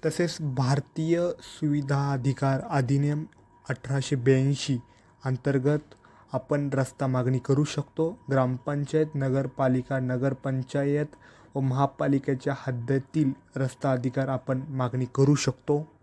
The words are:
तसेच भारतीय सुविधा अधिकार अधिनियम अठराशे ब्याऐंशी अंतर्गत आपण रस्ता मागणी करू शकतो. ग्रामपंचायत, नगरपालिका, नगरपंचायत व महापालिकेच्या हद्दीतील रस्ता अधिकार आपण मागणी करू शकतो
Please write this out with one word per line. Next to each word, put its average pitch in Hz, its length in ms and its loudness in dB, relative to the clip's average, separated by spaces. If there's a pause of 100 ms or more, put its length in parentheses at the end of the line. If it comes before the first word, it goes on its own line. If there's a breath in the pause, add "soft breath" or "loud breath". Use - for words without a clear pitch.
तसेच 160 340 -2
भारतीय 147 880 0 (120)
सुविधा 143 720 -2
अधिकार 135 480 0
अधिनियम 143 640 0 (440)
अठराशे 135 480 -4
ब्याऐंशी 131 600 2 (460 soft breath)
अंतर्गत 135 540 0 (540 loud breath)
आपण 143 400 -2
रस्ता 135 340 -2
मागणी 127 320 0
करू 139 260 2
शकतो. 160 540 -4 (120)
ग्रामपंचायत, 139 840 0
नगरपालिका, 135 840 0
नगरपंचायत 135 1040 -2 (480 loud breath)
व 143 60 -2
महापालिकेच्या 139 1000 0
हद्दीतील 135 760 0 (240)
रस्ता 131 360 -2
अधिकार 131 360 -2
आपण 131 400 -2
मागणी 131 360 -2
करू 135 300 4
शकतो 147 540 -2 (140)